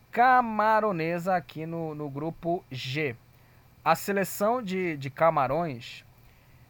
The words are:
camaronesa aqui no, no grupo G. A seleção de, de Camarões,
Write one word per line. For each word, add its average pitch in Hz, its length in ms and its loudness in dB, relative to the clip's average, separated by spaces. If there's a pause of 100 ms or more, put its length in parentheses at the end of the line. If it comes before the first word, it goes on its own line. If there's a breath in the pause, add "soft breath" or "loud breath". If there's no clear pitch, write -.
(100)
camaronesa 214 1200 4
aqui 160 300 -4
no, 165 300 -6
no 151 160 -8
grupo 165 600 -4
G. 131 460 -4 (680 soft breath)
A 165 120 4
seleção 202 680 -2
de, 185 360 -4
de 139 100 -8
Camarões, 151 960 0 (640 soft breath)